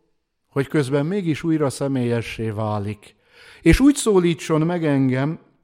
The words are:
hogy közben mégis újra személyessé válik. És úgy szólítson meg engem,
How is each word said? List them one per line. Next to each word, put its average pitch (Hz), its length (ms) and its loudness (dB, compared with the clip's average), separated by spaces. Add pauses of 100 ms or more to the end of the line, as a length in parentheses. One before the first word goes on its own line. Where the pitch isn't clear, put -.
(480)
hogy 139 200 -4
közben 143 380 -2
mégis 170 380 -4
újra 156 260 0
személyessé 120 800 -4
válik. 107 640 -6 (460)
És - 180 6
úgy 277 160 6
szólítson 175 680 2
meg 165 240 -2
engem, 135 540 0 (240)